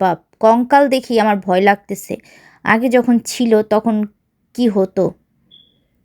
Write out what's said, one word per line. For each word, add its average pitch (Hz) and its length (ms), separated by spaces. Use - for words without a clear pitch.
বাপ। 180 160
কঙ্কাল 247 400
দেখি 247 200
আমার 208 220
ভয় 185 240
লাগতেছে, 202 440
আগে 226 300
যখন 247 200
ছিল 233 200
তখন 214 220
কি 247 100
হতো 190 280